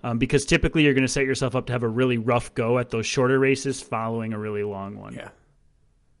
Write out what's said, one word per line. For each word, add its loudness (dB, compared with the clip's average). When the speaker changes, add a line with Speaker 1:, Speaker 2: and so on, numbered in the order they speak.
Speaker 1:
Um, -2
because 2
typically 2
you're 6
gonna 2
set -2
yourself -2
up -2
to -4
have -2
a 2
really 2
rough 0
go 2
at -4
those -4
shorter 2
races 2
following -4
a -6
really -4
long -8
one. -16
Speaker 2:
Yeah. -14